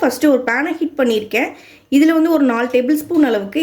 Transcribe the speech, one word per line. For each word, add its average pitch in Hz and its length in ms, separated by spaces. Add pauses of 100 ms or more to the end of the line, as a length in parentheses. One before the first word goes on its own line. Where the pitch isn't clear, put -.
ஃபர்ஸ்ட் 302 300
ஒரு 254 180
பேனை 294 300
ஹீட் 330 220
பண்ணியிருக்கேன். 226 460 (480)
இதுல 320 220
வந்து 320 180
ஒரு 285 160
நாலு 240 240
டேபிள் 294 280
ஸ்பூன் 311 280
அளவுக்கு 202 300